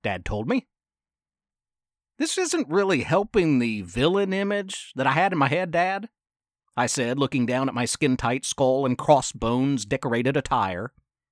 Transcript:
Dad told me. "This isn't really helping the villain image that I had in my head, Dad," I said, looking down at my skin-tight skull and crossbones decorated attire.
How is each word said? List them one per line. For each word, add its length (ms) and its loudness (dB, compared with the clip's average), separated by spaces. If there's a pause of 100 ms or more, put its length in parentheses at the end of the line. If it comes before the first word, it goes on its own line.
Dad 220 -4
told 240 -4
me. 200 -2 (1500)
"This 220 -4
isn't 300 -2
really 340 2
helping 560 2
the 240 -2
villain 500 0
image 600 -4
that 140 0
I 40 2
had 200 2
in 60 -2
my 100 4
head, 220 -2
Dad," 380 -2 (680)
I 100 2
said, 320 -2
looking 260 2
down 240 0
at 60 -6
my 100 0
skin-tight 600 0
skull 400 2
and 100 0
crossbones 880 2
decorated 500 -2
attire. 600 -2 (380)